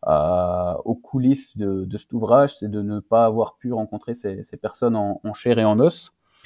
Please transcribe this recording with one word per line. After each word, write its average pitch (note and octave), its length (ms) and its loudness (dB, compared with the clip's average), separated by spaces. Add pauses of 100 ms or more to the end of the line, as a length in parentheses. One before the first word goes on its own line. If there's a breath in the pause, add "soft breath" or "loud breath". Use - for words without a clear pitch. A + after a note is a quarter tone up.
à, F2 800 0
aux A#2 100 -2
coulisses C3 640 -2
de, G2 280 -2
de F#2+ 140 -8
cet - 140 -16
ouvrage, A#2+ 440 2
c'est G#2+ 140 -6
de G#2 120 -4
ne G#2 180 -4
pas A2+ 240 4
avoir A2 320 0
pu B2 160 -8
rencontrer A2 420 -6
ces, G2+ 300 -8
ces - 120 -18
personnes A#2 380 -2
en, G2+ 300 -4
en G#2+ 100 -8
chair A#2+ 240 0
et A2+ 60 2
en G#2+ 160 4
os. - 340 0 (320 soft breath)